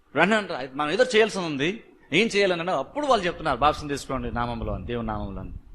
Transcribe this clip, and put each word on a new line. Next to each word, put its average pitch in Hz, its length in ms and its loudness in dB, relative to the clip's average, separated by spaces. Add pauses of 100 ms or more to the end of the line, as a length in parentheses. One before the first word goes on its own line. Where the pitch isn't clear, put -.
(160)
వెంటనే 185 220 6
అంటారు, 170 220 -4
"అది 131 160 -8
మనం 147 160 -2
ఏదో 214 120 4
చేయాల్సి 220 360 4
ఉంది, 165 440 -2 (300)
ఏం 208 140 4
చేయాలని?" 196 320 2
అన్నారు. 170 180 -2
అప్పుడు 277 280 -4
వాళ్ళు 233 200 2
చెప్తున్నారు, 160 320 -2
"బాప్తిసం 147 300 2
తీసుకోండి 127 480 -6
నామంలో 117 380 -4
అని, 95 120 -8
దేవుని 117 220 -4
నామంలో" 104 340 -6
అని. 90 100 -10 (240)